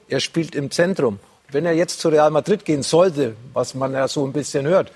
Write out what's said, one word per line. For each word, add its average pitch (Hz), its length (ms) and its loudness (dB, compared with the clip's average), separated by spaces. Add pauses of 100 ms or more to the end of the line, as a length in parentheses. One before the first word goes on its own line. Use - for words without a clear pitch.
er 139 120 -2
spielt - 340 -4
im 139 160 -4
Zentrum. 160 480 0 (340)
Wenn 147 140 -2
er 170 80 2
jetzt 170 260 -2
zu 165 100 0
Real 151 200 6
Madrid 156 340 0
gehen 147 200 -2
sollte, 147 520 2 (180)
was 123 200 -2
man 135 200 -4
ja 131 140 0
so 147 160 -2
ein 135 100 -4
bisschen 139 340 -4
hört, 170 280 2